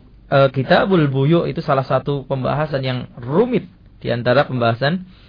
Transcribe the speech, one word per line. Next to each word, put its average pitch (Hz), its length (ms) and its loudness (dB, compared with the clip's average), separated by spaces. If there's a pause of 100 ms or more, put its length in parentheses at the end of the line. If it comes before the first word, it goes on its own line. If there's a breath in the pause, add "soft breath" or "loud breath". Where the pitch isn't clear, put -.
(320)
eh, 135 200 4
kitabul 156 600 2
buyu' 151 360 2
itu 139 120 -6
salah 135 240 0
satu 135 400 -4
pembahasan 135 600 -4
yang 127 160 -4 (200)
rumit 180 480 0 (320)
di 123 120 -4
antara 123 360 2
pembahasan 131 600 -2 (220 soft breath)